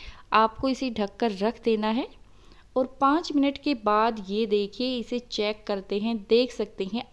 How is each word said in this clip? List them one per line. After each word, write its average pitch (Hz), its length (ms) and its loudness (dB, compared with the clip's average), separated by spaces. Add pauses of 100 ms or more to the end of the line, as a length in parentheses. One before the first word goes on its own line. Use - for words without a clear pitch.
(340)
आपको 220 360 2
इसे 262 200 -2
ढक 208 300 -4
कर 233 140 0
रख 202 300 -2
देना 214 260 2
है। 269 180 -2 (680)
और 262 100 2 (160)
पाँच 302 300 2
मिनट 277 260 2
के 294 180 -2
बाद 214 520 0
ये 208 180 0
देखिए, 208 520 -2
इसे 233 240 -4
चेक 208 460 -4
करते 196 320 -4
हैं, 226 180 -2 (120)
देख 247 220 6
सकते 208 340 -6
हैं, 208 280 -6